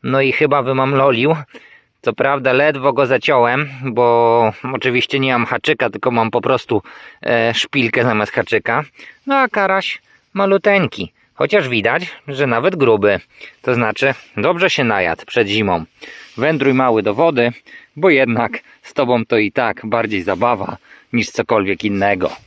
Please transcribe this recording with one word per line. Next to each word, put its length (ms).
No 180
i 120
chyba 300
wymamlolił. 720
Co 100
prawda 400
ledwo 400
go 140
zaciąłem, 640
bo 680
oczywiście 460
nie 140
mam 140
haczyka, 440
tylko 200
mam 200
po 100
prostu, 420
e, 280
szpilkę 480
zamiast 300
haczyka. 520
No 100
a 120
karaś 540
maluteńki, 800
chociaż 340
widać, 420
że 180
nawet 300
gruby. 440
To 120
znaczy, 400
dobrze 340
się 140
najadł 420
przed 220
zimą. 360
Wędruj, 380
mały, 280
do 120
wody, 380
bo 140
jednak 480
z 120
tobą 300
to 140
i 140
tak 340
bardziej 360
zabawa 540
niż 180
cokolwiek 540
innego. 480